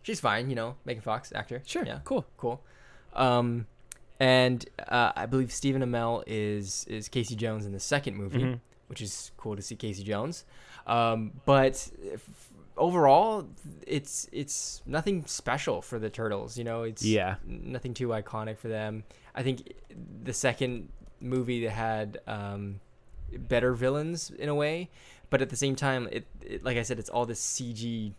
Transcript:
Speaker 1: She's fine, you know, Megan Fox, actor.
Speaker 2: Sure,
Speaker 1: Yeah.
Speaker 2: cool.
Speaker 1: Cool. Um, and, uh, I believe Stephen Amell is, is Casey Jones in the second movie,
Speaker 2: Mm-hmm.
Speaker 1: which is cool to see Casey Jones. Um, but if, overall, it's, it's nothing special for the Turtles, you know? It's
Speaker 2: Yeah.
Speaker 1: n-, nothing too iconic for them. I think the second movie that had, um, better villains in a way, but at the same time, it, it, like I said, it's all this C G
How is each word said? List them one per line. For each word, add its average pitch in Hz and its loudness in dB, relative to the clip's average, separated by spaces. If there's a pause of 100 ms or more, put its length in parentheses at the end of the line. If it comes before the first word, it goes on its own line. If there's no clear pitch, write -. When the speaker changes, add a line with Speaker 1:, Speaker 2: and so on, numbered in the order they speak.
Speaker 1:
She's 214 -4
fine, 120 2
you 127 0
know, 117 -4
Megan 117 -6
Fox, 113 -2
actor. 120 -6
Speaker 2:
Sure, 330 -2
Speaker 1:
Yeah. - -6
Speaker 2:
cool. 233 0 (120)
Speaker 1:
Cool. 127 -2 (520)
Um, 120 4 (520)
and, 127 6 (220)
uh, 120 4
I 90 -2
believe 127 2
Stephen 135 2
Amell 117 0
is, 104 -2
is 107 -6
Casey 120 -2
Jones 110 -2
in 101 -6
the 98 -6
second 139 0
movie, 101 -2
Speaker 2:
Mm-hmm. 127 2 (320)
Speaker 1:
which - -10
is - -8
cool 107 -6
to 98 -8
see 110 -10
Casey 101 -6
Jones. 107 -2 (420)
Um, 113 2 (140)
but 135 6 (140)
if, - -10 (480)
overall, 175 8 (400)
it's, - -4
it's - -6
nothing 160 0
special 123 -2
for - -8
the 107 -2
Turtles, 107 -4
you 120 -6
know? 117 -4
It's 113 -6
Speaker 2:
Yeah. 104 4 (120)
Speaker 1:
n-, - -8
nothing 123 -6
too 123 -2
iconic 110 -4
for 120 -10
them. 107 -4 (300)
I 127 -4
think 131 -2 (500)
the 127 -4
second 123 0 (300)
movie 123 0
that 110 0
had, 110 -2
um, 101 -6 (520)
better 123 2
villains 147 0
in 147 -6
a 147 2
way, 156 0 (420)
but 131 6
at 131 2
the - -6
same 135 2
time, 131 0
it, - -4 (160)
it, - -8
like 123 0
I 117 0
said, 113 -2
it's 104 -8
all 120 2
this 113 -6
C 120 -2
G 110 -4